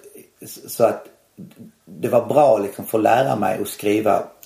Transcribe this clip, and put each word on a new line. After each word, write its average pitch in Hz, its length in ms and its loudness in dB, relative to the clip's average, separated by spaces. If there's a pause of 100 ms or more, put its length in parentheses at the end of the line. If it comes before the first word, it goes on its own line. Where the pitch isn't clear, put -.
(680)
så - 160 -2
att 104 220 0 (800)
det 117 220 -8
var 117 180 2
bra, 123 320 4
liksom, 101 280 -6
för - 120 -2
att 107 60 0
lära 123 320 2
mig 101 260 -2
att 101 60 -6
skriva, 104 560 0 (220)